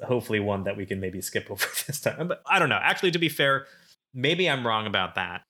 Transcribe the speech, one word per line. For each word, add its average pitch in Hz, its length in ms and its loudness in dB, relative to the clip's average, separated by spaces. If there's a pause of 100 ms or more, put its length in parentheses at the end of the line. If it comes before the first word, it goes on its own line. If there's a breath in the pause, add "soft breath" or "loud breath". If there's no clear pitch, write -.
hopefully 113 320 0
one 101 260 0
that 98 120 -4
we 101 100 -8
can 98 140 -4
maybe 95 220 -6
skip - 280 -6
over - 160 -4 (100)
<laughs> - 120 -4
this 139 120 -6
time. 165 280 -2
But 190 180 -6
I 190 140 4
don't 151 80 6
know. 104 120 2
Actually, 185 320 2
to 175 60 0
be 165 120 2
fair, 135 360 2 (480 loud breath)
maybe 165 340 2
I'm 131 180 0
wrong 107 200 2
about 95 300 0
that. 90 340 -4